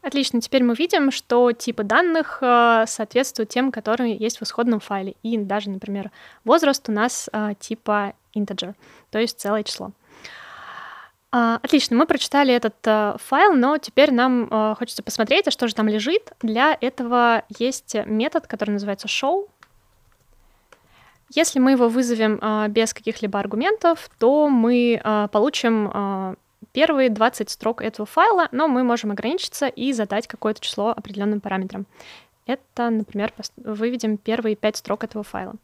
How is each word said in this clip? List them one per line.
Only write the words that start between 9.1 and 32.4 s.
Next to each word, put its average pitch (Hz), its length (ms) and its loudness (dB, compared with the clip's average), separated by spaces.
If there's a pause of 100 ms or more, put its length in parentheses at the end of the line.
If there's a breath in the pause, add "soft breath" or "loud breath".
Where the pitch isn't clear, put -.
то 214 80 -2
есть 233 200 -4
целое 214 220 -2
число. 196 300 -10 (1400 loud breath)
А, 233 300 2
отлично, 262 340 2
мы 311 120 4
прочитали 277 440 2
этот, 240 340 0
э, 214 340 2
файл, 349 340 4
но 277 240 2
теперь 294 340 4
нам, 247 380 2
э, 214 300 0
хочется 233 240 -8
посмотреть, 254 440 0
а 269 40 0
что - 160 -2
же 214 80 -4
там 220 120 0
лежит. 214 440 -2 (100)
Для 247 400 2
этого 240 640 2 (160)
есть 254 360 -4 (120)
метод, 240 400 -2
который 208 240 -6
называется 202 360 -6
show. 359 400 -2 (1800 soft breath)
Если 311 300 0
мы 262 140 6
его 247 140 4
вызовем, 226 540 0
э, 214 280 0
без 220 260 0
каких-либо 208 420 -6
аргументов, 320 800 0
то 294 320 4
мы, 240 540 4
э, 208 280 0
получим, 220 640 2
э, 190 420 -4 (360)
первые 262 380 2
двадцать 220 400 0
строк - 320 -4
этого 214 240 -6
файла, 359 460 2
но 285 160 0
мы 254 160 2
можем 233 280 0
ограничиться 269 560 -4
и 247 240 -4
задать 208 360 -4
какое-то - 340 -4
число 208 300 -2
определённым 202 480 -4
параметрам. 190 480 -6 (580 loud breath)